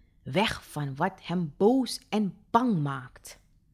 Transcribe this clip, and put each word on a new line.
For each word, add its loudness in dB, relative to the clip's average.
Weg -2
van -6
wat -2
hem -2
boos 4
en 0
bang 2
maakt. -8